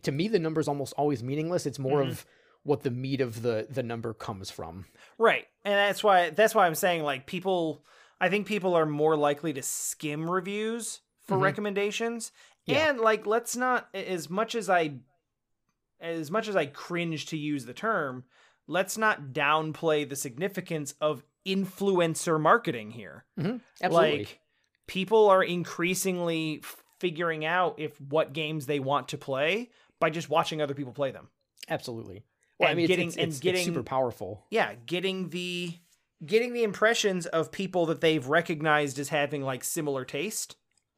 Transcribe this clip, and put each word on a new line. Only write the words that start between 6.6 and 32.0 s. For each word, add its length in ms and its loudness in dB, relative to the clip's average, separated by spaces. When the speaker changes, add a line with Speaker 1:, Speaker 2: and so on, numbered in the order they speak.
Speaker 2:
I'm 100 2
saying, 280 2
like, 220 -2
people, 580 -2
I 80 4
think 180 0
people 280 0
are 100 6
more 320 4
likely 340 0
to 100 -8
skim 720 -6
reviews 680 -4
for 100 -4
Speaker 1:
Mm-hmm. 100 4
Speaker 2:
recommendations. 880 -2
Speaker 1:
Yeah. 240 2
Speaker 2:
And, 120 -2
like, 240 4
let's 320 0
not, 360 0
a-, 160 -6
as 200 -4
much 260 -2
as 140 -2
I, 240 4
as 320 -6
much 160 -2
as 80 -4
I 100 4
cringe 600 -6
to 100 -6
use 280 -4
the 80 -12
term, 520 -4
let's 300 -2
not 360 0
downplay 760 2
the 80 -10
significance 840 -6
of 240 -2
influencer 920 2
marketing 520 2
here. 340 -16
Speaker 1:
Mm-hmm. 180 -2
Absolutely. 380 6
Speaker 2:
Like, 200 -10
people 420 6
are 140 8
increasingly 1160 -2
figuring 460 -2
out 320 2
if 240 -8
what 320 0
games 320 -4
they 140 0
want 300 -2
to 80 -8
play 520 -2
by 100 2
just 200 -6
watching 320 0
other 120 -2
people 200 -8
play 180 -2
them. 180 -18
Speaker 1:
Absolutely. 540 -8